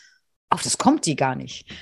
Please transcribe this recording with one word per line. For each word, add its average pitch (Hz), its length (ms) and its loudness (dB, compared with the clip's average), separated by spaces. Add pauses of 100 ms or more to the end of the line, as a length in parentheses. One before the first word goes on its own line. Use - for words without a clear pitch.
(500)
auf - 120 0
das 135 140 -2
kommt 294 300 4
die 147 100 0
gar 131 180 0
nicht. 131 360 -12 (120)